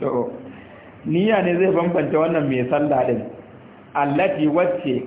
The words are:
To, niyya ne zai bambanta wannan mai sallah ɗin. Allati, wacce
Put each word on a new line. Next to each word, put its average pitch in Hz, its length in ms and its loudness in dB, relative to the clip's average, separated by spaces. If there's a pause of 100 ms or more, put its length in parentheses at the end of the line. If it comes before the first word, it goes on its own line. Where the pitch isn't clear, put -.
To, 127 300 -2 (760)
niyya 190 380 2
ne 175 140 2
zai 185 160 4
bambanta 170 460 0
wannan 160 300 2
mai 127 220 0
sallah 143 360 2
ɗin. 113 140 0 (760)
Allati, 151 520 0
wacce 151 600 0